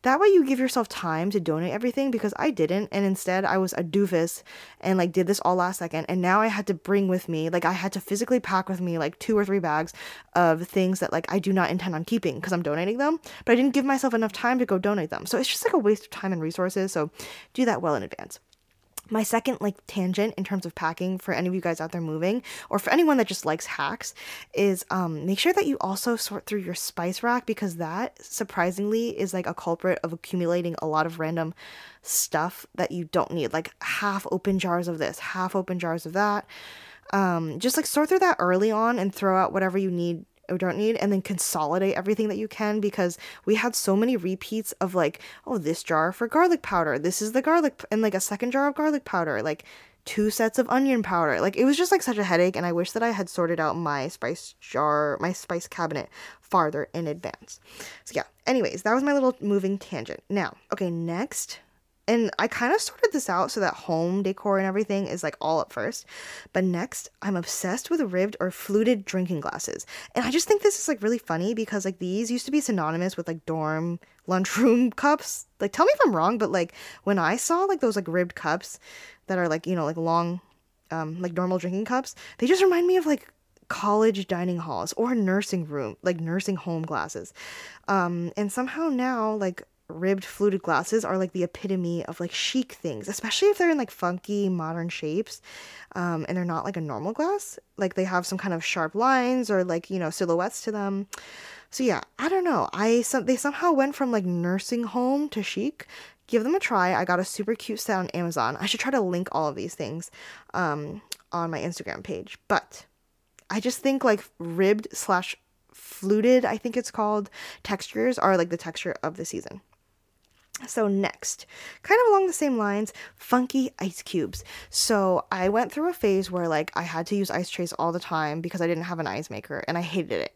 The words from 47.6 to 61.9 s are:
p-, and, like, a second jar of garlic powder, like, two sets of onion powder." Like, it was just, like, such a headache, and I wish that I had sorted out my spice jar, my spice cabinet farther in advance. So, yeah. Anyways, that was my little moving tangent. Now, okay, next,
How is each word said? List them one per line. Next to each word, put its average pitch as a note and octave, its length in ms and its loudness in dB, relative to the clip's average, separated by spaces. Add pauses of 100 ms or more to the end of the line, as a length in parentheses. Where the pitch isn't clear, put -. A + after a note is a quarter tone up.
p-, - 120 -14
and, A3 100 2
like, G#3+ 140 2
a F#3+ 60 0
second A#3+ 320 -4
jar C#4 160 2
of C#4 80 -4
garlic D4+ 280 0
powder, D#3 380 0
like, D3+ 220 -4 (400)
two G#3+ 260 0
sets A3 260 0
of B3+ 140 2
onion C4 320 4
powder." E3 380 2
Like, F#3 160 0
it - 80 4
was C#4 120 6
just, F4+ 140 2
like, G4 100 4
such A#3+ 160 -2
a G#3 60 0
headache, F3+ 320 4
and F3 100 -2
I F3 60 0
wish E3+ 220 -2
that A3+ 100 0
I A#3 80 2
had G3 180 -2
sorted E3+ 300 -2
out D#3 180 0
my D3 300 -2
spice - 540 -6
jar, D3 600 0
my F3 120 0
spice - 340 -6
cabinet D#3 420 -4 (320)
farther D3+ 540 0
in E3 140 -4
advance. - 500 -10 (460)
So, - 100 -16
yeah. - 80 -2 (240)
Anyways, A#3 360 0
that G#3+ 120 2
was C4+ 80 2
my C#4+ 120 2
little C4 260 4
moving G3 380 0
tangent. - 520 -8
Now, G3 240 -2 (180)
okay, F3+ 200 -2
next, E3+ 680 -6 (500)